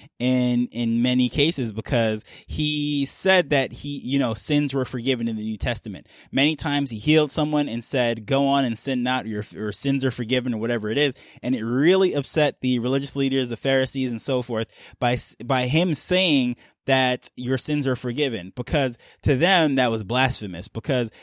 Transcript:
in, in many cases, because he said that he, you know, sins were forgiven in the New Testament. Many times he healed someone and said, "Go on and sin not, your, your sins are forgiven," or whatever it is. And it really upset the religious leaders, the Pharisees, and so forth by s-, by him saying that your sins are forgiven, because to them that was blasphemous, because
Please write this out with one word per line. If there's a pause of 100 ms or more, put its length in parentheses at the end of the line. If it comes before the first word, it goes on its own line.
(180)
in,
in
many
cases,
because (220)
he
said
that
he,
you
know,
sins
were
forgiven
in
the
New
Testament. (240)
Many
times
he
healed
someone
and
said,
"Go
on
and
sin
not,
your,
your
sins
are
forgiven,"
or
whatever
it
is. (260)
And
it
really
upset
the
religious
leaders,
the
Pharisees,
and
so
forth (320)
by
s-,
by
him
saying (300)
that
your
sins
are
forgiven,
because (240)
to
them
that
was
blasphemous,
because (120)